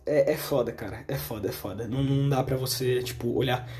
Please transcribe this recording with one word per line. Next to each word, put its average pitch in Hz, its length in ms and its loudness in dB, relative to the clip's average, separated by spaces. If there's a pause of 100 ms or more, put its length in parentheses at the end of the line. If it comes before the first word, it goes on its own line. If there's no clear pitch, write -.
é, 143 280 4
é 151 40 -2
foda, 120 360 0
cara. 110 340 -10
É 139 80 -2
foda, 104 320 -4
é - 60 -2
foda. 101 340 -8
Não, 131 160 0
não 139 240 4
dá 127 160 4
pra 127 140 0
você, 127 440 0
tipo, 120 280 -4
olhar. 123 360 0 (140)